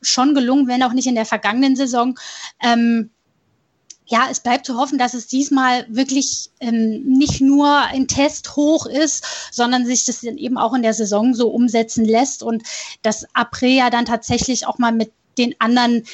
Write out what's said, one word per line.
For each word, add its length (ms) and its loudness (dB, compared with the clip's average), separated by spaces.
schon 320 2
gelungen, 360 2
wenn 120 0
auch 120 2
nicht 140 0
in 80 0
der 100 0
vergangenen 500 2
Saison. 420 0
Ähm, 460 2
ja, 260 0
es 80 -8
bleibt 260 -2
zu 120 -6
hoffen, 200 -2
dass 160 0
es 140 -10
diesmal 640 0
wirklich, 600 -2
ähm, 420 -2
nicht 380 2
nur 280 6
ein 380 0
Test 480 -2
hoch 300 2
ist, 400 -2
sondern 340 0
sich 200 -2
das 160 -4
dann 160 -8
eben 200 -4
auch 160 0
in 100 0
der 100 2
Saison 400 0
so 160 0
umsetzen 560 0
lässt 380 0
und 200 -4
dass 320 -4
Aprilia 560 2
dann 160 0
tatsächlich 640 -2
auch 100 -6
mal 160 0
mit 180 -2
den 220 0
anderen 440 2